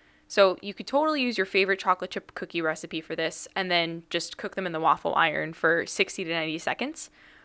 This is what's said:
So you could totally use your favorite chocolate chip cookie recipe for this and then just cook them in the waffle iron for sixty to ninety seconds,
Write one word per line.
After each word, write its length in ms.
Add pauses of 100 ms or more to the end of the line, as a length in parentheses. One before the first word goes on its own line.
(280)
So 340
you 140
could 100
totally 380
use 120
your 120
favorite 320
chocolate 320
chip 240
cookie 260
recipe 400
for 140
this 400
and 160
then 400
just 260
cook 160
them 140
in 40
the 80
waffle 360
iron 380
for 340
sixty 360
to 60
ninety 300
seconds, 500 (360)